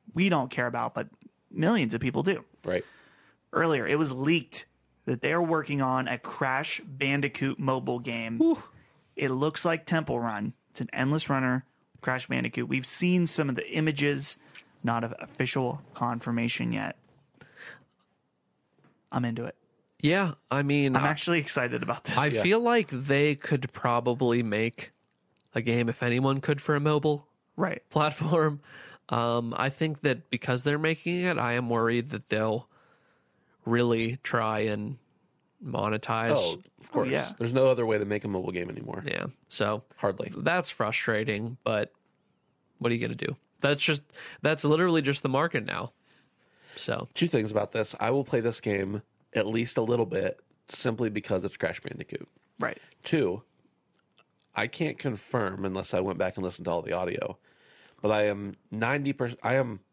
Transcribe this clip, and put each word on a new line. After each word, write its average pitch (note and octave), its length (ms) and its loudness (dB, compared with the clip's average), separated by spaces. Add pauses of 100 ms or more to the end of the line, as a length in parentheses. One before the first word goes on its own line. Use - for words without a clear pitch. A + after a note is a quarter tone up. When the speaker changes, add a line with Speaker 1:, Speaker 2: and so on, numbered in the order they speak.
(140)
Speaker 1:
we F#3 160 4
don't C#3 220 2
care B2 160 0
about, A#2+ 260 -4
but A#2+ 140 -6 (440)
millions D#3 420 2
of A#2 80 0
people C#3+ 220 0
do. F#3 200 0 (220)
Speaker 2:
Right. F2+ 180 0 (680)
Speaker 1:
Earlier, D3 340 2
it C#3+ 100 2
was D3+ 140 2
leaked C#3 540 0 (400)
that B2+ 160 -2
they're D#3+ 200 2
working D#3 400 0
on B2+ 260 0
a B2 100 -4
Crash C3+ 680 -2
Bandicoot C#3 760 0
mobile B2+ 400 0
game. A#2 380 -6
Speaker 3:
Whew. D#4+ 200 4 (580)
Speaker 1:
It C3+ 140 0
looks C#3 360 0
like E3 200 0
Temple C#3+ 340 0
Run. G#2+ 340 -4 (180)
It's - 100 -6
an A#2 120 -6
endless C#3+ 360 0
runner, C3 360 2 (360)
Crash B2+ 260 -2
Bandicoot. B2 400 -2
We've C3 180 -2
seen F3+ 420 2
some D3 220 0
of B2+ 60 -2
the - 140 -4
images, C#3+ 680 0 (460)
not A#2 200 0
of A#2 160 -4
official B2+ 640 -2 (120)
confirmation A#2 800 -2
yet. G#2+ 260 -4 (2250)
I'm B2 140 0
into A2+ 200 -4
it. - 100 -10 (460)
Speaker 3:
Yeah, E3+ 320 2 (180)
I C#3 120 2
mean, C#3+ 320 4
Speaker 1:
I'm C#3 100 2
Speaker 3:
I - 20 4
Speaker 1:
actually D#3+ 320 2
excited B2 440 0
about - 220 -4
this. - 120 -4
Speaker 3:
I D3 100 4
Speaker 2:
Yeah. A#2 140 2
Speaker 3:
feel G3+ 180 4
like A#3 300 2
they C#3 460 2
could C3+ 360 -2
probably A#2+ 720 2
make A2 480 -2 (640)
a A#2+ 60 0
game A#2+ 260 2
if A2+ 160 -2
anyone C3+ 380 2
could C#3+ 200 0
for D3+ 140 0
a C#3+ 40 2
mobile D3+ 480 0 (280)
Speaker 1:
Right. E3 340 -4
Speaker 3:
platform. D3+ 680 2 (500)
Um, A#2 480 0
I C3 120 0
think D#3 320 -4
that C#3 280 0
because B2+ 340 -2
they're D3 160 2
making E3 420 -2
it, F3+ 160 0
I A#2+ 160 0
am B2 160 0
worried A#2 400 2
that A2 200 -8
they'll A2 380 0 (960)
really A#2 580 2
try A2 380 0
and G#2 360 -2 (680)
monetize. A2+ 720 0
Speaker 2:
Oh, F2+ 260 0 (200)
of - 100 -20
course. - 160 0
Speaker 1:
Oh, C3 40 -2
yeah. C3+ 260 -2
Speaker 2:
There's A#2+ 160 -2
no C3 160 6
other A#2+ 160 2
way G#2+ 120 2
to G#2 80 0
make G#2 200 -2
a - 20 -4
mobile F#2+ 240 -2
game F2 180 -4
anymore. - 360 -8
Speaker 3:
Yeah. G1+ 220 -4 (200)
So G#2+ 360 0 (140)
Speaker 2:
Hardly. - 380 -2
Speaker 3:
that's F3 340 0
frustrating, A2 920 -2
but G#2+ 300 0 (840)
what A#2+ 120 2
are A#2 40 2
you A#2 40 0
gonna A#2 160 -4
do? - 220 -4 (240)
That's C#3+ 200 2
just, D3 200 2 (400)
that's D3+ 240 0
literally D#3+ 360 4
just C#3 220 0
the C#3 60 0
market C#3 360 0
now. F#2+ 280 -6 (840)
So - 380 -4
Speaker 2:
Two E3+ 160 2
things G#2+ 220 0
about G#2 200 -2
this. G#2+ 280 -2
I A2+ 100 0
will C3+ 160 2
play B2 160 0
this A2+ 180 -2
game G2+ 440 -2 (320)
at G#2 120 2
least A#2 300 -2
a A#2 40 4
little A#2 240 2
bit F#2+ 340 -2 (300)
simply A#2 400 -2
because G#2 340 -2
it's G2 120 -4
Crash - 240 -4
Bandicoot. - 480 -12 (320)
Speaker 1:
Right. - 180 -4 (260)
Speaker 2:
Two, A#2 400 0 (1120)
I A2 120 0
can't D3+ 300 -4
confirm G2+ 680 -2
unless F#2+ 280 -4
I F2+ 80 2
went F#2 180 -2
back F#2 160 -2
and F#2+ 80 -6
listened F2 220 -6
to F2 60 -2
all E2+ 100 0
the - 120 -4
audio, F2+ 440 -4 (640)
but G#2 100 2
I G#2+ 160 4
am G2+ 280 -4 (140)
ninety C#3 440 0
percent, B2 280 -4
I B2 140 2
am A#2+ 240 0 (140)